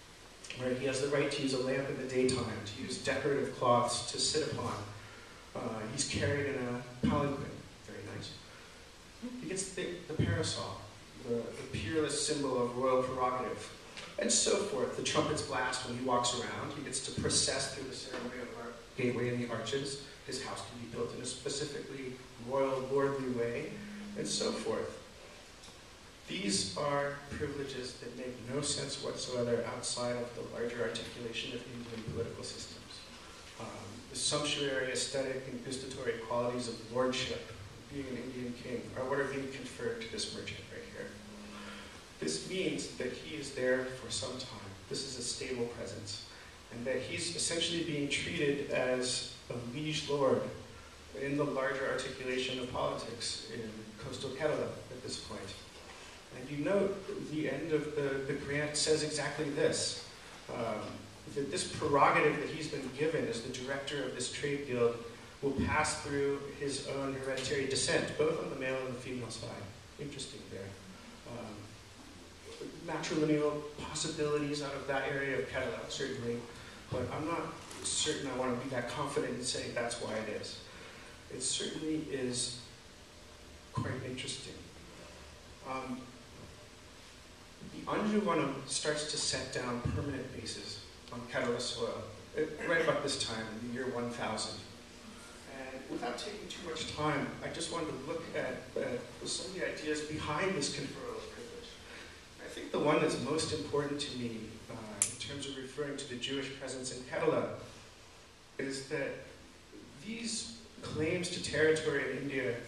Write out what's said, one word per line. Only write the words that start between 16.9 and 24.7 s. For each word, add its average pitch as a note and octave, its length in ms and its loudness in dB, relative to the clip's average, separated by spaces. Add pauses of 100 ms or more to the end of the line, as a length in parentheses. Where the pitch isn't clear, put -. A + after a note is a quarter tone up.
to - 160 -2
process - 520 4
through - 140 -4
the - 80 -6
ceremonial A#2+ 500 -4 (120)
garden, A#2 180 -8 (220)
gateway B2 320 4
and A#2+ 140 2
the A#2+ 80 -2
arches. B2 540 0 (220)
His B2+ 160 -4
house - 260 -4
can A#2+ 100 -10
be A#2 160 -8
built A#2+ 200 0
in - 60 -4
a B2 40 -6
specifically C3+ 880 -2 (360)
royal, C3+ 420 4
lordly C#3 380 4
way, A#2+ 420 0 (460)
and - 100 0
so - 240 4
forth. - 500 0 (1300)